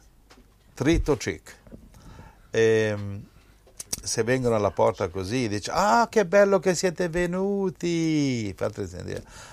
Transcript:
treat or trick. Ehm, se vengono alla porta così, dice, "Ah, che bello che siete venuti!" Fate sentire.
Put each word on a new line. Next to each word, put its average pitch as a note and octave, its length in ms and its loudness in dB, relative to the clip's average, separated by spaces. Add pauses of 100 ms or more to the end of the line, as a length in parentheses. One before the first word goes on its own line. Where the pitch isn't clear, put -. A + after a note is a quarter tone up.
(720)
treat D3+ 360 0
or C#3 100 2
trick. - 380 -10 (920)
Ehm, G#2+ 760 2 (760)
se - 200 -2
vengono A#2+ 320 2
alla G2+ 160 2
porta A2 380 0
così, F#2+ 400 -4
dice, G2+ 240 -4
"Ah, A3 380 2
che G#3 140 2
bello G3 340 4
che F3+ 160 0
siete F3+ 340 -2
venuti!" E3+ 1500 -2
Fate G#2+ 300 -4
sentire. F#2+ 360 -10 (300)